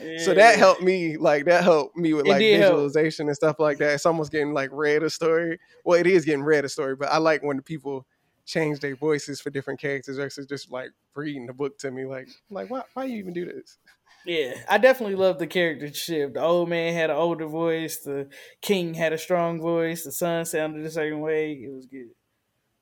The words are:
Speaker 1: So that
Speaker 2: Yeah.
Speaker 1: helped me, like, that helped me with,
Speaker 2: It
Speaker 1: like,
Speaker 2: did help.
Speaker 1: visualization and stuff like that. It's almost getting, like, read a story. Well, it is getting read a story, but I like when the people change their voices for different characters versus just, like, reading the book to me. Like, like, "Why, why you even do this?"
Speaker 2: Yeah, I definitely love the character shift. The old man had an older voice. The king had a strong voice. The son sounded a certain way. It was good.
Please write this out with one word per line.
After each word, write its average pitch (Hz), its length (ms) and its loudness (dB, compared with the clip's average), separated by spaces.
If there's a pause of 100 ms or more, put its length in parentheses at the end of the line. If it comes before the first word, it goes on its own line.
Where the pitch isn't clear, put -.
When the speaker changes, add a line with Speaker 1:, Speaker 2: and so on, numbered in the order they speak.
(160)
Speaker 1:
So 165 180 0
that 214 200 10
Speaker 2:
Yeah. 196 40 2
Speaker 1:
helped 185 240 6
me, 175 340 0
like, 151 300 2
that 175 180 6
helped 160 320 4
me 165 160 0
with, 147 140 2
Speaker 2:
It - 20 4
Speaker 1:
like, - 120 4
Speaker 2:
did 208 200 6
help. 185 180 6
Speaker 1:
visualization 151 500 0
and 143 80 -2
stuff 156 220 0
like 151 200 0
that. 147 160 0
It's 143 120 -2
almost 160 260 0
getting, 147 200 -2
like, 135 200 -4
read 151 300 0
a 156 80 0
story. 165 480 -2 (260)
Well, 175 140 4
it 175 80 4
is 180 180 6
getting 143 180 0
read 147 220 4
a 135 40 -6
story, 135 280 -4
but 139 120 -4
I 151 100 2
like 160 240 2
when 143 140 -2
the 135 60 -6
people 139 440 -10 (380)
change 151 360 -2
their 139 160 -6
voices 147 440 -4
for 147 100 -8
different 139 300 -8
characters 139 360 -6
versus 139 300 -10
just, 135 240 -12
like, 127 200 -10 (240)
reading 143 320 -10
the 127 60 -14
book 139 260 -6
to 135 120 -8
me. 131 140 -10
Like, 131 240 -12 (220)
like, 196 200 -10
"Why, 262 120 -8 (120)
why 269 100 -8
you 240 140 -8
even 185 140 -10
do 175 120 -8
this?" - 340 -16 (460)
Speaker 2:
Yeah, 151 300 -4 (140)
I 208 100 4
definitely 233 380 4
love 185 220 2
the 170 80 -4
character 151 460 -2
shift. 147 420 -4
The 151 80 -4
old 170 260 2
man 170 260 -2
had 160 160 0
an 143 60 0
older 160 300 0
voice. 160 520 -4
The 139 300 -8 (320)
king 175 340 -2
had 160 180 0
a 160 60 -4
strong 170 420 -2
voice. 165 440 -2
The 135 80 -12
son 170 320 -2
sounded 156 400 -6
a 160 60 -8
certain 156 300 -4
way. 156 340 -2
It 131 180 -14
was 131 140 -16
good. 127 240 -18 (720)